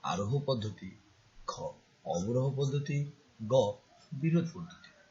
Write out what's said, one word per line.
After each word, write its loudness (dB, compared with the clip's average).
আরোহ 0
পদ্ধতি, -4
খ, -8
অবরোহ 2
পদ্ধতি, 0
গ, 6
বিরোধ 2
পদ্ধতি। -14